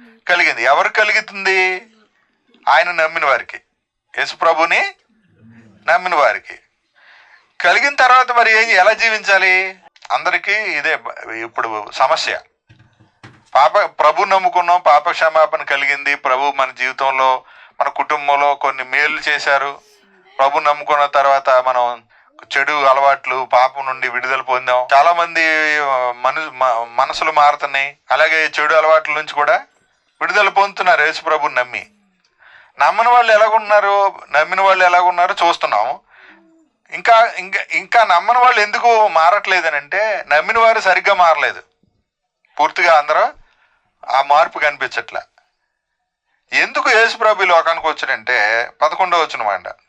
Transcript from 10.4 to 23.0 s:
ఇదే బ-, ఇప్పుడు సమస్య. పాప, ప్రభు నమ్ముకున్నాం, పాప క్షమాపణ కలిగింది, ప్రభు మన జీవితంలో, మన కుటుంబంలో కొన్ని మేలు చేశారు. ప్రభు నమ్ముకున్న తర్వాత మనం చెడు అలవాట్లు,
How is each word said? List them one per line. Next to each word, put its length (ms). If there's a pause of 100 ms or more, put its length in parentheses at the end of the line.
ఇదే 440
బ-, 340
ఇప్పుడు 600
సమస్య. 500 (1120)
పాప, 240
ప్రభు 460
నమ్ముకున్నాం, 560
పాప 300
క్షమాపణ 520
కలిగింది, 520
ప్రభు 420
మన 140
జీవితంలో, 760 (360)
మన 80
కుటుంబంలో 680
కొన్ని 300
మేలు 340
చేశారు. 600 (580)
ప్రభు 200
నమ్ముకున్న 480
తర్వాత 440
మనం 520 (540)
చెడు 280
అలవాట్లు, 680